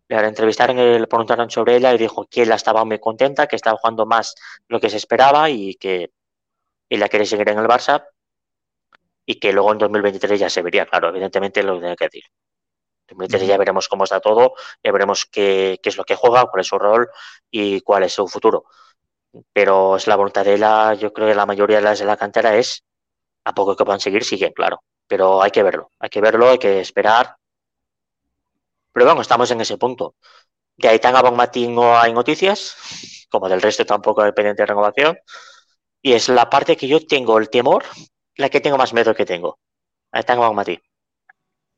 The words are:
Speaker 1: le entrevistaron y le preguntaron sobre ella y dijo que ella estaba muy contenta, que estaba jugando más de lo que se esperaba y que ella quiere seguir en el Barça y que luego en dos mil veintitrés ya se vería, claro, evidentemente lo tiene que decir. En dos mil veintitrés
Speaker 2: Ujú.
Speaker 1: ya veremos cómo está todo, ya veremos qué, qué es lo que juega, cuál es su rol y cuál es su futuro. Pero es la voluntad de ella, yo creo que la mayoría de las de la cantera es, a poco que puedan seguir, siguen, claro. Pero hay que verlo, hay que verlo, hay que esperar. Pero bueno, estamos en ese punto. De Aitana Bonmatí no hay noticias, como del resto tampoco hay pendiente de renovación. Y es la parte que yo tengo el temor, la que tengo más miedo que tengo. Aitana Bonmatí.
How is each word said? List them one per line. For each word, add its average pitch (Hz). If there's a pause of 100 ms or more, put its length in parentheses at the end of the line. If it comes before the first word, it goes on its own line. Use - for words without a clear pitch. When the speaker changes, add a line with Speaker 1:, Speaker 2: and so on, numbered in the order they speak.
Speaker 1:
le 110
entrevistaron 113
y 120
le 113
preguntaron 117
sobre 120
ella 127
y 117
dijo 110
que -
ella 113
estaba 110
muy 110
contenta, 131
que 127
estaba 110
jugando 113
más 113 (340)
de 117
lo 117
que 113
se 104
esperaba 139
y 98
que 92 (800)
ella 104
quiere 104
seguir 104
en 104
el 110
Barça 127 (1200)
y -
que 101
luego 98
en 107
dos 104
mil 104
veintitrés 101
ya 95
se 90
vería, 87
claro, 87
evidentemente 95
lo 98
tiene 87
que -
decir. -
En -
dos -
mil 92
veintitrés 92
Speaker 2:
Ujú. 95
Speaker 1:
ya 98
veremos 95
cómo 98
está 95
todo, 117 (280)
ya 110
veremos 98
qué, 95
qué -
es 98
lo 95
que 98
juega, 123
cuál -
es -
su 98
rol 113 (400)
y 101
cuál 101
es 90
su 98
futuro. - (840)
Pero 95
es 95
la 107
voluntad 98
de 101
ella, 107
yo 104
creo 107
que 107
la 101
mayoría 104
de 107
las 104
de 101
la 104
cantera 110
es, - (600)
a 107
poco 98
que -
puedan 98
seguir, 104
siguen, 95
claro. 90 (240)
Pero 95
hay 101
que 104
verlo, 85
hay -
que 104
verlo, 113
hay 127
que 98
esperar. 104 (1600)
Pero 123
bueno, 156
estamos 117
en 120
ese 107
punto. 120 (640)
De 127
Aitana 123
Bonmatí 120
no 120
hay 117
noticias, -
como 95
del 92
resto 107
tampoco 104
hay 104
pendiente 104
de 101
renovación. 104 (840)
Y 135
es 113
la 123
parte 143
que 139
yo 156
tengo 117
el 107
temor, 135 (500)
la 135
que 143
tengo 143
más 127
miedo 113
que 104
tengo. 85 (540)
Aitana 123
Bonmatí. 101 (1000)